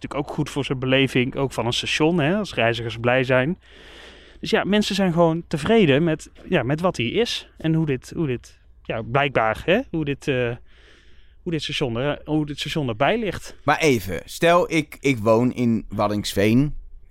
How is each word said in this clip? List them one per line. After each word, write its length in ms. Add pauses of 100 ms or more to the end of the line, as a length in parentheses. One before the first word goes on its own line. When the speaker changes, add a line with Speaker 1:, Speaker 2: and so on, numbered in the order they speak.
Speaker 1:
natuurlijk 280
ook 60
goed 160
voor 140
zijn 140
beleving, 580
ook 160
van 140
een 60
station, 480
hè, 160
als 180
reizigers 440
blij 260
zijn. 340 (840)
Dus 100
ja, 140
mensen 300
zijn 180
gewoon 360
tevreden 560
met, 260 (180)
ja, 140
met 180
wat 160
hier 240
is. 360
En 180
hoe 120
dit, 300
hoe 100
dit, 320 (240)
ja, 200
blijkbaar, 640
hè, 160 (100)
hoe 140
dit, 240
eh, 220 (920)
hoe 100
dit 100
station 340
er, 280
hoe 220
dit 120
station 300
erbij 300
ligt. 460
Speaker 2:
Maar 140
even, 460
stel 480
ik, 280
ik 180
woon 340
in 360
Waddinxveen, 840 (360)